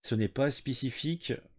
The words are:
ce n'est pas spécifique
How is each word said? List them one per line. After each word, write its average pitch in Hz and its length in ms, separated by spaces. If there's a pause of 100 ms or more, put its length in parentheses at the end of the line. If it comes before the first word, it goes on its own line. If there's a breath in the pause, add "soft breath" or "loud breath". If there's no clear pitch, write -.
ce - 140
n'est 107 120
pas 135 220
spécifique 139 840 (260)